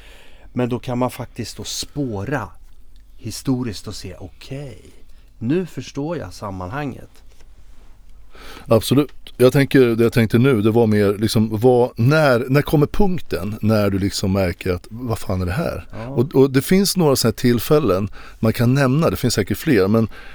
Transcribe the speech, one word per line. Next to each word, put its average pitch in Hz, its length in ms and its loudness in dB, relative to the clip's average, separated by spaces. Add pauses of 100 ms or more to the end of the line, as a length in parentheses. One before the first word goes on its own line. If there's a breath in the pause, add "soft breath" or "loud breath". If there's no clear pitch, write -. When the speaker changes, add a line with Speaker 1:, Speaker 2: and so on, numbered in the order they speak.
(540 soft breath)
Speaker 1:
Men 123 160 -2
då 120 100 -4
kan 123 180 -6
man 127 140 -2
faktiskt - 460 -12
då 107 60 -14
spåra 117 840 -6 (720)
historiskt 120 720 -6
och 104 80 -12
se, 90 240 -14
"Okej, 123 600 -14 (600)
nu 156 260 -2
förstår 147 520 -10
jag 92 160 -12
sammanhanget." 104 760 -10 (1600 loud breath)
Speaker 2:
Absolut. 120 440 2 (260)
Jag 127 160 6
tänker, 139 280 4
det 117 220 4
jag 117 100 2
tänkte 117 240 4
nu, 123 240 4
det 110 100 4
var 117 160 4
mer 104 300 4
liksom, 107 400 0
vad, 123 380 4
när, 131 540 4
när 143 120 4
kommer 147 260 2
punkten 107 760 0
när 104 280 2
du 98 100 0
liksom 95 340 -2
märker 92 400 0
att, - 160 -8
"Vad 117 300 -6
fan 92 220 -4
är 90 40 -2
det 90 60 -4
här?" - 400 -4
Speaker 1:
Ja. 107 160 -10
Speaker 2:
Och, 143 280 -2
och 139 160 4
det 135 100 0
finns 190 360 0
några 151 180 4
såna 117 140 0
här 107 60 -2
tillfällen 120 720 0 (300 loud breath)
man 113 140 2
kan 123 200 2
nämna, 139 360 2
det - 60 0
finns 120 180 -2
säkert - 240 -2
fler, 123 300 2
men 110 200 2 (280 loud breath)